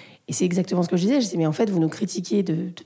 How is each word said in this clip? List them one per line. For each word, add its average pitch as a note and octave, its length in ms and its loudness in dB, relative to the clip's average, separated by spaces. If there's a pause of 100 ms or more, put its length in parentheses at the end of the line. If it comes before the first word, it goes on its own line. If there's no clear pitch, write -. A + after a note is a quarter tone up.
(280)
Et - 60 -6
c'est - 100 -2
exactement F3+ 400 0
ce E3+ 60 -2
que F#3 80 2
je E3+ 60 2
disais. A#3+ 120 2
Je B3+ 120 2
disais : « F3 100 -4
Mais D#3+ 100 2
en D#3 60 2
fait, A3 160 0
vous F#3 100 2
nous D#3+ 80 4
critiquez F#3 560 -2
de, E3+ 120 -2
de, F3 180 -6 (120)